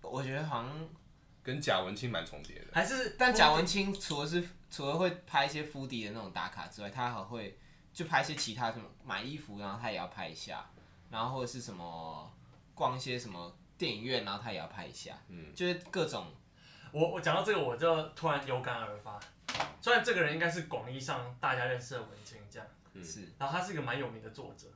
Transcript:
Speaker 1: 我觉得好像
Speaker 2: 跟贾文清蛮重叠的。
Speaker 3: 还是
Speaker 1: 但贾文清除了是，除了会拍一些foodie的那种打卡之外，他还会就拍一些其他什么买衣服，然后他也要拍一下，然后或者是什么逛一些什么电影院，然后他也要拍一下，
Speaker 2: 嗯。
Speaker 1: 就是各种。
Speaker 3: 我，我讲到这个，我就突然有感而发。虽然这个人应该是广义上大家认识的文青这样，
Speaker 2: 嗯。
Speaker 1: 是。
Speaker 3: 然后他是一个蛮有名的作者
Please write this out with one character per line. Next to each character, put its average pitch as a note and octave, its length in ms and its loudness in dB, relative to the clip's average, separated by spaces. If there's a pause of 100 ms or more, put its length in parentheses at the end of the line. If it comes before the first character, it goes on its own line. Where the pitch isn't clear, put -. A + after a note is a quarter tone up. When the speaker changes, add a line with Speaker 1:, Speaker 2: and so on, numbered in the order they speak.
Speaker 1:
我 C3 200 -2
觉 C3 120 -2
得 D3+ 100 0
好 C3 180 0
像 D3+ 260 -6 (540)
Speaker 2:
跟 C3 180 -2
贾 A2 200 6
文 G2 140 0
清 B2 160 -2
蛮 E2+ 140 0
重 D2 180 -10
叠 - 180 -12
的。 - 120 -12
Speaker 3:
还 F3 120 4
是 B3+ 340 -2
Speaker 1:
但 B3 160 6
贾 D#3 180 10
文 E3 140 6
清 G3 260 2
除 D3 300 -2
了 D3+ 60 -2
是， F3 140 2 (280)
除 C#3 180 -4
了 D3 80 2
会 F3+ 140 6 (160)
拍 C#3 200 4
一 - 20 0
些 D3+ 160 -2
foodie B2 420 -4
的 G2+ 60 -4
那 A2 80 -6
种 G2 120 -8
打 E2+ 160 -2
卡 E2 180 -8
之 G#2 160 -12
外， G2+ 80 -6
他 B2 220 0
还 G#2+ 100 -4
会 A2 360 -8 (340)
就 E3+ 120 -4
拍 D#3 160 4
一 - 40 2
些 D3+ 100 -2
其 A#2 200 -2
他 A2+ 160 0
什 A#2 80 -6
么 G#2 60 -10 (200)
买 G#2 180 -2
衣 C3+ 140 -6
服， G#2+ 220 -10
然 G2+ 120 -4
后 G#2+ 100 -6
他 A#2 100 -2
也 G2+ 60 -4
要 F2+ 120 -4
拍 E2+ 200 -8
一 D#2+ 60 -10
下， - 300 -8 (460)
然 A2+ 120 -4
后 A#2+ 120 -2
或 C3 60 -2
者 B2 60 0
是 B2 140 -6
什 A#2+ 120 -10
么 E2 580 -8 (440)
逛 C3 220 2
一 B2+ 40 -4
些 B2 180 -2
什 A#2+ 100 -8
么 F2 280 -10 (200)
电 D3 160 0
影 G#2 120 -6
院， A#2+ 200 0
然 G2 100 -2
后 G2+ 80 -6
他 A#2 100 -4
也 F#2 60 -2
要 D#2+ 80 -6
拍 E2+ 200 -10
一 B1 60 -12
下， - 240 -12 (120)
Speaker 2:
嗯。 E2 260 -14
Speaker 1:
就 F3+ 120 0
是 F3 80 4 (160)
各 E3 140 2
种。 F2+ 280 -4 (580)
Speaker 3:
我， D#3 160 4
我 F3 140 0
讲 D#3 140 4
到 F#3+ 80 4
这 G#3 100 4
个， F3+ 80 6
我 B2 160 2
就 D#3+ 340 6
突 D#3+ 200 0
然 C#3 160 0
有 B2+ 140 2
感 B2 160 -2
而 A2 220 -6
发。 G#2 220 -10 (600)
虽 A#3 120 6
然 C4 100 10
这 A#3+ 120 6
个 F3+ 80 6
人 D3 100 4
应 D#3+ 60 0
该 E3+ 120 4
是 E3 120 0
广 B2+ 280 -4
义 C3+ 80 -6
上 B2+ 400 -4
大 C3+ 160 4
家 B2 120 2
认 B2 140 0
识 C3 140 -8
的 A#2+ 60 -2
文 G#2+ 100 -8 (140)
青 A2 140 -16 (120)
这 A#2 80 -14
样， A2 100 -14 (260)
Speaker 2:
嗯。 F#2 100 -12
Speaker 1:
是。 E2+ 240 -10 (100)
Speaker 3:
然 C3+ 100 0
后 D3+ 100 0
他 A#3+ 60 0
是 G#3 80 -4
一 E3 40 -2
个 C#3+ 60 -2
蛮 B2 160 -2
有 B2+ 100 -2
名 A2 140 -10
的 A2 80 -10
作 - 260 -12
者 - 200 -20